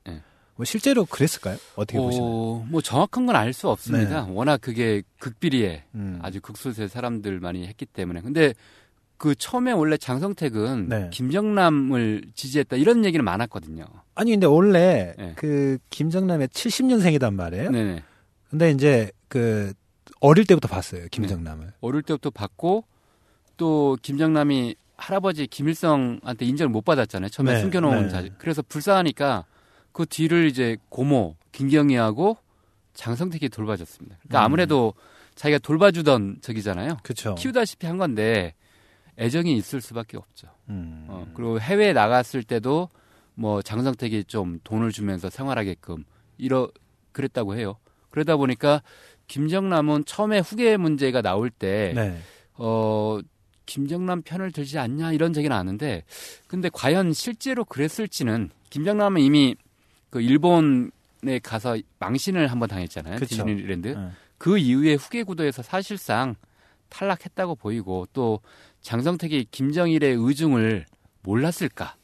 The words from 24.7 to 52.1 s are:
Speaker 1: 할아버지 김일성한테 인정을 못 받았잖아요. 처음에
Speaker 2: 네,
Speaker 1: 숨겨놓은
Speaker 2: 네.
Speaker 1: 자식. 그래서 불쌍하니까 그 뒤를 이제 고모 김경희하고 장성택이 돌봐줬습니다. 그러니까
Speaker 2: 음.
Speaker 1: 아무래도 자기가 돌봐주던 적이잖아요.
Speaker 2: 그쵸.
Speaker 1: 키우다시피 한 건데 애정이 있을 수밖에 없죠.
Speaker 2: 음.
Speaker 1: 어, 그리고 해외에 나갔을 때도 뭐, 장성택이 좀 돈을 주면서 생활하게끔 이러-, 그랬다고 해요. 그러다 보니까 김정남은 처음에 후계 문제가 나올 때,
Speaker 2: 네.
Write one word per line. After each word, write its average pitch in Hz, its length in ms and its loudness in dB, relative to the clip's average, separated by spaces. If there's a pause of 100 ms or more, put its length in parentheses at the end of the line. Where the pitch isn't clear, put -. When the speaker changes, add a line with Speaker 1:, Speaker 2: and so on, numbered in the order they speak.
Speaker 1:
할아버지 185 500 -4
김일성한테 139 1000 -2
인정을 139 260 0
못 113 140 -2
받았잖아요. 104 460 0
처음에 131 240 0
Speaker 2:
네, 113 60 2
Speaker 1:
숨겨놓은 151 440 2
Speaker 2:
네. 98 40 0
Speaker 1:
자식. 92 300 -6
그래서 156 240 -4
불쌍하니까 147 840 0 (460)
그 165 140 -4
뒤를 165 400 2
이제 123 300 2 (140)
고모 123 460 2 (160)
김경희하고 139 840 2 (580)
장성택이 151 540 -4
돌봐줬습니다. 98 720 -8
그러니까 - 180 0
Speaker 2:
음. 104 40 6
Speaker 1:
아무래도 143 500 2 (400)
자기가 147 240 2
돌봐주던 147 800 4
적이잖아요. 107 640 -4
Speaker 2:
그쵸. 110 340 -8
Speaker 1:
키우다시피 233 500 -4
한 165 120 -4
건데 110 560 0 (640)
애정이 143 380 0
있을 120 240 -4
수밖에 113 380 -12
없죠. - 300 -20 (200)
Speaker 2:
음. 82 400 -12
Speaker 1:
어, 92 260 -14
그리고 113 260 -4
해외에 196 320 2
나갔을 123 520 2
때도 131 440 -2 (460)
뭐, 107 280 -2
장성택이 113 640 -2
좀 90 380 -6
돈을 110 300 -2
주면서 95 380 -6
생활하게끔 98 720 -6 (340)
이러-, 127 320 0 (420)
그랬다고 117 440 -4
해요. 107 200 -6 (340)
그러다 156 260 0
보니까 143 460 2 (440)
김정남은 151 800 0
처음에 214 360 0
후계 220 360 2
문제가 139 460 2
나올 104 280 0
때, 98 440 -2
Speaker 2:
네. 98 240 -2 (360)